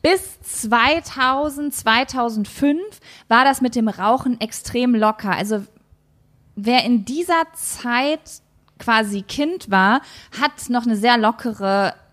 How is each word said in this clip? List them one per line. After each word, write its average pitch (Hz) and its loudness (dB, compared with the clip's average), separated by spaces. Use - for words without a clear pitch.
bis - 0
zweitausend, 269 -2
zweitausendfünf 254 -2
war 240 6
das 269 2
mit 247 0
dem 226 0
Rauchen 240 0
extrem 247 -2
locker. 214 0
Also 208 -2
wer 233 0
in 226 0
dieser 330 -2
Zeit 262 -4
quasi 208 0
Kind 294 -6
war, 196 4
hat 285 -2
noch 240 0
eine 226 2
sehr 233 4
lockere 208 0